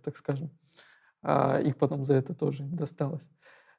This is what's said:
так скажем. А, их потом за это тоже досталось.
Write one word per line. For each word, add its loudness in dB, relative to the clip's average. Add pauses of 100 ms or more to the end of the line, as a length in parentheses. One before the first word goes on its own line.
так -8
скажем. -6 (720)
А, 2
их 2
потом 0
за 4
это 2
тоже -2
досталось. -6 (520)